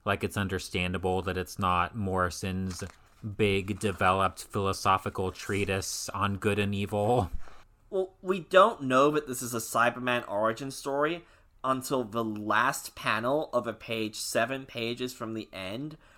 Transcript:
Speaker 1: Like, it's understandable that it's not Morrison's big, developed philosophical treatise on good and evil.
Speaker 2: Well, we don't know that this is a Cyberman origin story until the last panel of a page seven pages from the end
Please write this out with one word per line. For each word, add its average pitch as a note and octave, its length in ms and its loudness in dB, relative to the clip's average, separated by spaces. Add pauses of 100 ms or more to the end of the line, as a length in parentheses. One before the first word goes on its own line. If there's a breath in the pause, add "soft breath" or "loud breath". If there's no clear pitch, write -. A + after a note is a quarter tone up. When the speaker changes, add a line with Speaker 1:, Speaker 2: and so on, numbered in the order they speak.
Speaker 1:
Like, G2 200 0
it's F#2+ 120 -4
understandable F#2 840 0
that F#2 160 -2
it's F#2 220 -6
not F2+ 340 2
Morrison's F#2 880 -2 (540)
big, G2 420 2
developed F#2+ 640 2
philosophical G2 880 0
treatise G2 840 -2
on G2 220 0
good G2+ 220 2
and G2+ 160 0
evil. G#2 560 2 (600 loud breath)
Speaker 2:
Well, F#3+ 320 -2
we F#3+ 180 0
don't F#3 440 6
know C3 260 6
that D3+ 180 0
this B2 140 -6
is A#2+ 120 -4
a A2+ 40 -2
Cyberman A#2+ 680 0
origin A2+ 440 0
story D3 560 -2 (360 soft breath)
until C3 400 0
the A2+ 220 -2
last G#2+ 680 0
panel B2+ 580 0
of A#2+ 140 0
a A2 80 -4
page A2 420 -6
seven C3 480 -2
pages B2 480 -6
from A2+ 220 -8
the A2 180 -8
end A#2 460 -10 (200 soft breath)